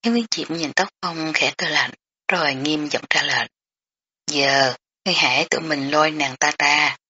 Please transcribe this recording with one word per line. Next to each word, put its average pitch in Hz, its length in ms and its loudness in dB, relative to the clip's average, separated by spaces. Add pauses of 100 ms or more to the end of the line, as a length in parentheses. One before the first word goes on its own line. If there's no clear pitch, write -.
Hiên 233 80 2
Viên 233 180 2
Diệp 160 200 -4
nhìn 160 220 -4
Tóc 196 160 0 (120)
Phong 160 320 -4
khẽ 135 240 0
cười 165 120 -4
lạnh, 143 220 0 (400)
rồi 151 240 0
nghiêm 147 340 -2
giọng - 200 -4
ra - 140 2
lệnh. 120 280 -2 (760)
"Giờ, 139 460 2 (320)
ngươi 180 100 0
hãy 139 340 2
tự 170 100 2
mình 147 320 -2
lôi 151 200 4
nàng 143 240 -4
ta 151 240 2
ra 147 380 2 (120)